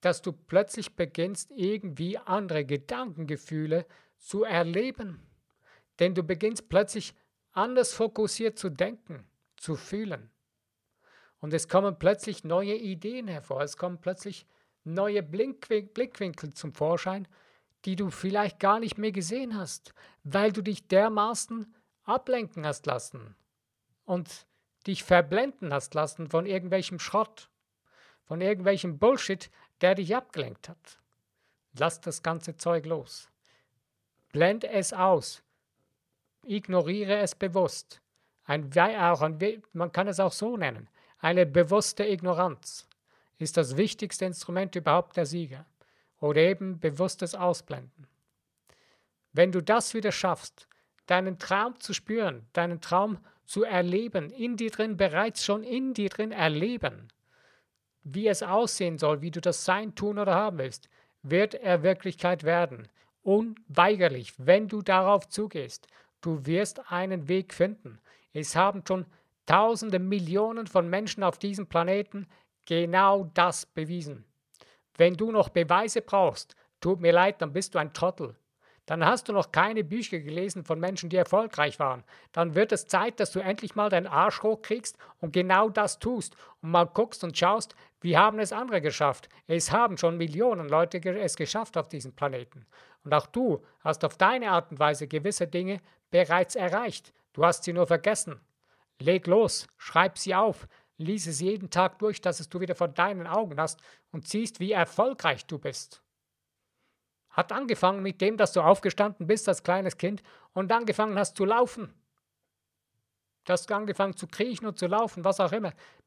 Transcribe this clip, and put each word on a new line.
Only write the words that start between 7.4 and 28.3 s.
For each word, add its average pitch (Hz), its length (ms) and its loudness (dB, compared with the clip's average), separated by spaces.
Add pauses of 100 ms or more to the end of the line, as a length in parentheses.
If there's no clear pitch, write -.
anders 240 420 0
fokussiert 220 640 -2
zu 190 100 -6
denken, 170 560 -6 (300)
zu - 200 -8
fühlen. 175 540 -10 (1080)
Und 151 140 -6
es 160 140 -2
kommen 196 320 2
plötzlich 202 460 0
neue 190 300 -2
Ideen 214 520 -8
hervor, 143 340 -8
es 147 140 -6
kommen 175 240 -8
plötzlich 185 460 -8 (400)
neue 196 360 -2
Blinkwin-, 208 680 -4
Blickwinkel 190 640 -6
zum - 200 -12
Vorschein, 180 540 -2 (560)
die 190 140 -4
du 190 140 -4
vielleicht 202 480 -2
gar 202 200 4
nicht 226 180 -6
mehr 214 140 -4
gesehen 214 460 -6
hast, - 360 -12 (300)
weil 196 300 2
du 214 80 -4
dich 196 260 -6
dermaßen 214 880 0 (300)
ablenken 226 600 -2
hast 147 200 -4
lassen 120 500 -6 (720)
und 180 400 -6 (420)
dich 196 160 -6
verblenden 180 720 2
hast 139 200 -6
lassen 156 360 -4
von 165 160 0
irgendwelchem 190 520 -4
Schrott, - 520 -4 (720)
von 160 160 -10